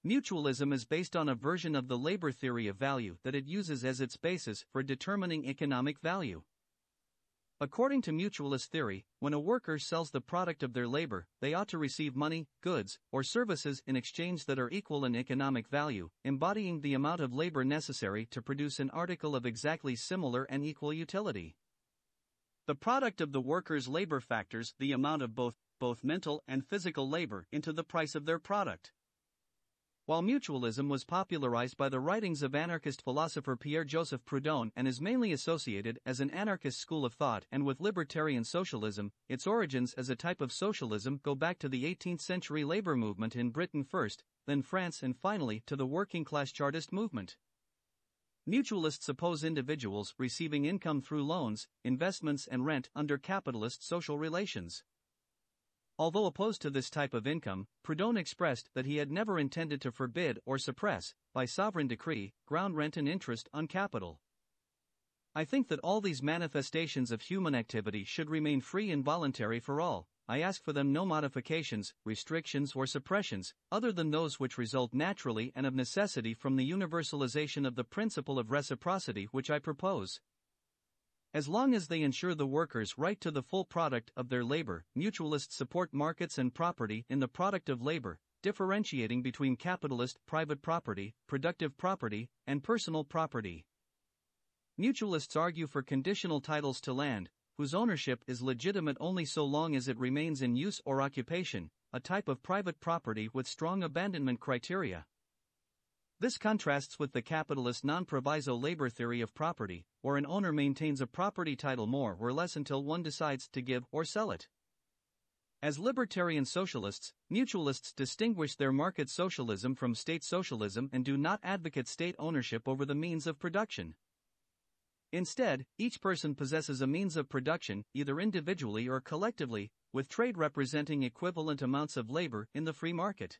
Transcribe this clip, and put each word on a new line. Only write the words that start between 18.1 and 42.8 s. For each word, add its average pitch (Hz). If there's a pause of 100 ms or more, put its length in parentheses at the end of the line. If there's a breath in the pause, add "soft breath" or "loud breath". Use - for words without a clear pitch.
to -
produce 139
an 135
article 165
of 123
exactly 131
similar 131
and 139
equal 147
utility. 156 (1120)
The 147
product 240
of 151
the 135
worker's 143
labor 156
factors 113
the 135
amount 143
of 120
both, 120 (240)
both 120
mental 151
and 135
physical 165
labor 131
into 151
the 160
price 156
of 147
their 165
product. 190 (1120)
While 160
mutualism 143
was 135
popularized 131
by 139
the 135
writings 170
of 135
anarchist 156
philosopher 143
Pierre-Joseph 147
Proudhon 139
and 131
is 127
mainly 220
associated 120
as 127
an 139
anarchist 185
school 151
of 117
thought 117
and 139
with 139
libertarian 156
socialism, 107 (180)
its 127
origins 143
as 123
a 131
type 170
of 147
socialism 135
go 143
back 160
to 143
the 131
eighteenth 175
century 156
labor 170